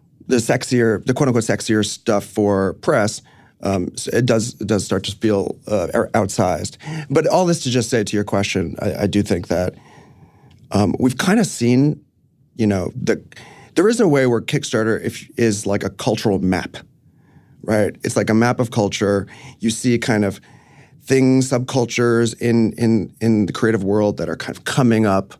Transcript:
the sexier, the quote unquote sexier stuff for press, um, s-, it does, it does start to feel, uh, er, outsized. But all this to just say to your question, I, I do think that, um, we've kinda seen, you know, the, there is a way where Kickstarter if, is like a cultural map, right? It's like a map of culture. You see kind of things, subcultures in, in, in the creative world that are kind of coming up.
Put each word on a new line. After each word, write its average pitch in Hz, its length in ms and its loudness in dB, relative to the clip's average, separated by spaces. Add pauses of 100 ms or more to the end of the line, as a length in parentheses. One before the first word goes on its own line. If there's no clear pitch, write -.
(260)
the 127 100 2
sexier, 117 720 0
the 127 80 0
quote 135 140 0
unquote 117 160 2
sexier 107 420 0
stuff 101 380 -2
for 98 500 0
press, 110 480 0 (400)
um, 98 320 -2
s-, - 140 -12
it 120 180 0
does, 113 340 0
it 104 60 -8
does 104 180 0
start 95 200 -2
to 101 120 -8
feel, 101 400 -2 (120)
uh, 92 260 -2
er, 110 200 0
outsized. 95 640 -2 (320)
But 156 200 2
all 180 180 4
this 170 160 0
to 127 80 -4
just 120 180 0
say 113 160 0
to 107 120 -4
your 101 80 0
question, 98 580 -2
I, 101 220 -2
I - 20 2
do 101 160 0
think 90 260 -2
that, 90 260 -2 (1000)
um, 101 260 2
we've 127 180 0
kinda 208 280 2
seen, 127 560 2 (560)
you 110 100 0
know, 95 280 0
the, - 280 -2 (540)
there 185 120 4
is 240 120 2
a 196 80 4
way 135 180 4
where 117 140 2
Kickstarter 113 600 -2
if, - 360 -8
is 107 280 0
like 101 180 -2
a 98 60 -4
cultural 107 500 -2
map, 90 360 -2 (840)
right? 104 400 0
It's - 140 -2
like 104 120 0
a 110 60 2
map 117 260 2
of 120 100 -2
culture. 101 560 0 (340)
You 113 100 -2
see 120 280 0
kind 107 260 0
of 98 160 -4 (640)
things, 131 460 4
subcultures 120 920 0
in, 117 340 2
in, 113 460 0
in 110 260 2
the - 60 -4
creative 110 300 0
world 104 360 0
that 80 100 -4
are 82 80 -4
kind - 200 -10
of - 80 -20
coming 113 400 2
up. 98 360 0